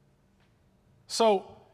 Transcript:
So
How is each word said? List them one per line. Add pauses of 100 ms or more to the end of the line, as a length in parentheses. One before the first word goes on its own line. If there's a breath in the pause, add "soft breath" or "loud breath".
(1080)
So (240)